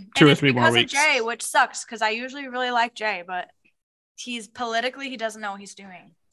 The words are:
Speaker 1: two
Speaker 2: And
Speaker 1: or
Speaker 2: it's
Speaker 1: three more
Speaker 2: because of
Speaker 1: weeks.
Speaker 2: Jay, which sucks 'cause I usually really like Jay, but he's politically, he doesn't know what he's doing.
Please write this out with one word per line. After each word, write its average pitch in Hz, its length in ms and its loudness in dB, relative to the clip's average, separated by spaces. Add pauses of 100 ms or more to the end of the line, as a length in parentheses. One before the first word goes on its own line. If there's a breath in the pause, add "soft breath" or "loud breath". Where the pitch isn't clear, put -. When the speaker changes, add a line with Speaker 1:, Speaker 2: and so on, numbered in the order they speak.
(140)
Speaker 1:
two 160 100 8
Speaker 2:
And 147 40 12
Speaker 1:
or - 40 -
Speaker 2:
it's 139 80 2
Speaker 1:
three 139 120 4
more 120 100 2
Speaker 2:
because 117 120 6
of 120 60 6
Speaker 1:
weeks. 120 120 0
Speaker 2:
Jay, 285 280 2
which 226 220 -6
sucks - 420 0
'cause 220 160 -12
I 220 100 0
usually 262 380 -8
really 247 220 -2
like 240 240 0
Jay, 208 320 -4
but 180 240 -8 (680)
he's 240 320 -10
politically, 254 600 -4
he 262 80 -10
doesn't 220 240 -6
know 208 100 -6
what 196 80 -14
he's 196 140 -18
doing. 190 400 -20 (180)